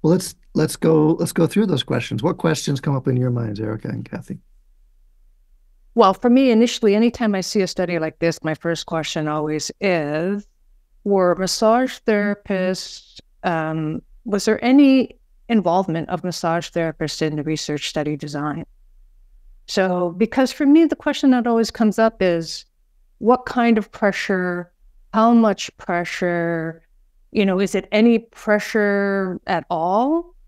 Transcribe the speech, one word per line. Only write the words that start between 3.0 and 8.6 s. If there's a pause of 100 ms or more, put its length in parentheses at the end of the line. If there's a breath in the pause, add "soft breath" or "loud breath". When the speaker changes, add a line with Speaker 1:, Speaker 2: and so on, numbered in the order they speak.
Speaker 1:
in
your
minds,
Erica
and
Kathy? (1600)
Speaker 2:
Well,
for
me,
initially,
anytime
I
see
a
study
like
this,
my
first